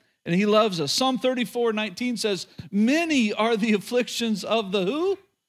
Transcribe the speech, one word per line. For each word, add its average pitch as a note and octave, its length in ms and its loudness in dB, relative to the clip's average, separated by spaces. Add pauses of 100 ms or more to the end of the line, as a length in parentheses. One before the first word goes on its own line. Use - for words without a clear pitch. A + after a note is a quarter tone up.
(260)
And E3+ 100 0
he G3+ 100 2
loves G#3 340 4
us. C#3+ 140 -2
Psalm B3+ 240 0
thirty-four A#3+ 560 0
nineteen G#3+ 420 -4
says, G3+ 320 -4 (240)
"Many B3+ 640 2
are A3 240 0
the G#3+ 160 2
afflictions A3+ 720 -2
of G#3 260 0
the" F#3+ 140 0
who? E4+ 320 0 (320)